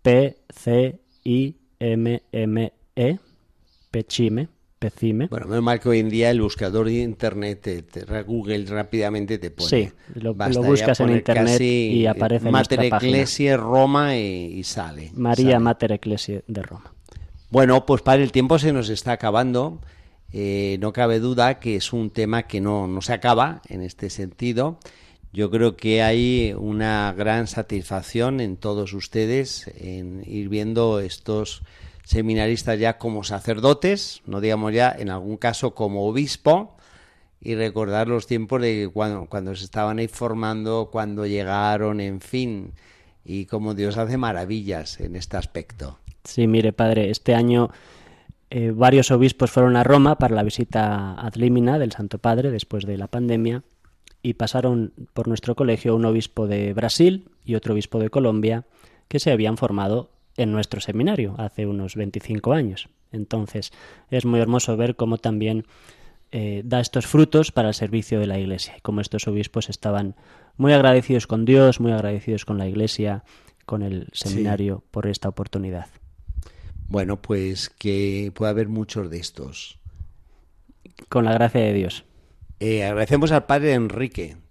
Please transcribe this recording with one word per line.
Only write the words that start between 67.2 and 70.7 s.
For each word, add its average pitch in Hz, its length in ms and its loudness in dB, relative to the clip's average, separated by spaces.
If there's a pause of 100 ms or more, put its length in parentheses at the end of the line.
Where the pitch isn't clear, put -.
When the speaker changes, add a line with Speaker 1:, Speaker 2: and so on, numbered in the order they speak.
Speaker 1:
para 113 160 2
el 107 80 0
servicio 107 440 -2
de 104 60 0
la 98 140 -2
Iglesia, 95 360 -6
y - 60 -20
cómo 104 180 -4
estos 104 280 -4
obispos 104 420 -4
estaban 101 460 -4 (420)
muy 143 160 6